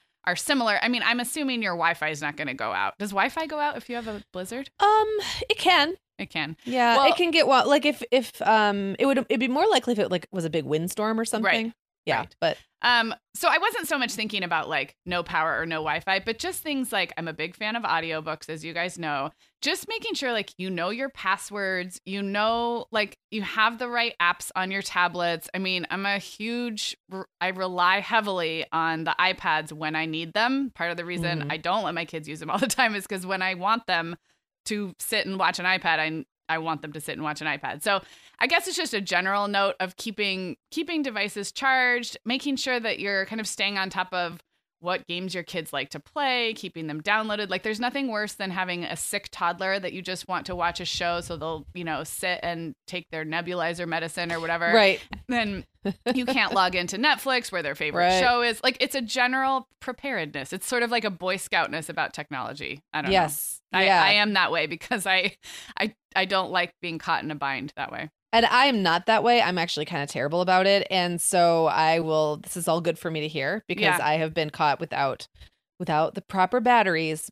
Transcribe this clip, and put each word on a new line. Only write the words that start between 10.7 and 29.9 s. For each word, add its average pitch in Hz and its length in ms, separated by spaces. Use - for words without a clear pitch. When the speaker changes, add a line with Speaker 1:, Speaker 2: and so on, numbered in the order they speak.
Speaker 2:
or 233 60
something. 220 200
Speaker 1:
Right. 226 80
Speaker 2:
Yeah, 127 140
Speaker 1:
Right. - 200
Speaker 2:
but 165 180
Speaker 1:
Um, 233 300
so - 160
I 285 80
wasn't 415 300
so 302 100
much 247 160
thinking 208 300
about, 170 260
like, 147 260
no 180 180
power 160 360
or 165 60
no 165 120
Wi-Fi, 160 420
but 220 200
just 359 240
things 269 300
like, 185 240
I'm 165 100
a 160 60
big 165 220
fan 214 200
of 233 80
audiobooks, 160 680
as 160 140
you 165 80
guys 175 280
know, 147 320
just - 280
making 453 240
sure, 262 180
like, 214 280
you 185 100
know 175 220
your 262 180
passwords, 190 960
you 196 160
know, 226 680
like, 208 260
you 214 100
have 220 380
the 247 100
right 240 320
apps 175 340
on 185 160
your 196 120
tablets. 170 720
I - 20
mean, 185 320
I'm 190 160
a 202 140
huge, 233 760
r-, 190 160
I 180 80
rely 185 500
heavily 185 720
on 165 340
the 165 140
iPads 170 540
when 156 220